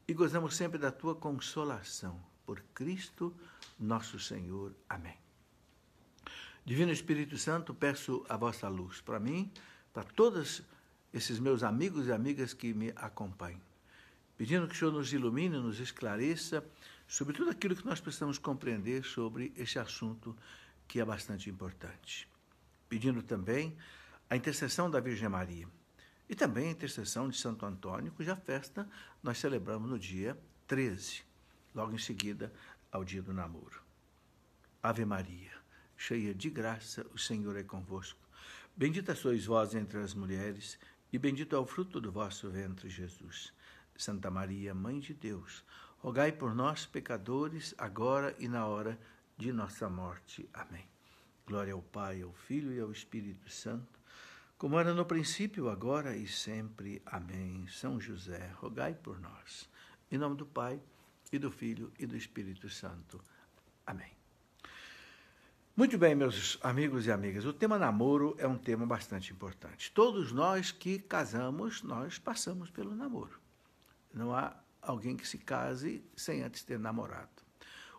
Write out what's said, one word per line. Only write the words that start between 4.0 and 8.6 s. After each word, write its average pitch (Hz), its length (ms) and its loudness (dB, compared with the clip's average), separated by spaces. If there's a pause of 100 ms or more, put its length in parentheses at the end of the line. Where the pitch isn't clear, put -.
Senhor. 98 560 -6 (120)
Amém. 85 300 -6 (1500)
Divino 156 280 4
Espírito 147 440 2
Santo, 160 380 0
peço 139 560 2
a 117 80 0
vossa 110 300 2